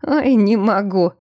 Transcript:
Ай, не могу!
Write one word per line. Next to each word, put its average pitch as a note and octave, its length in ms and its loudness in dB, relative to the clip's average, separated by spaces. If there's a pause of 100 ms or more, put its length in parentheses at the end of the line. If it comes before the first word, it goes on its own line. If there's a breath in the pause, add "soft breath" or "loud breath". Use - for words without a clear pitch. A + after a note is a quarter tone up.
Ай, C#4 340 0
не G#3+ 220 2
могу! F#3+ 560 -2 (140)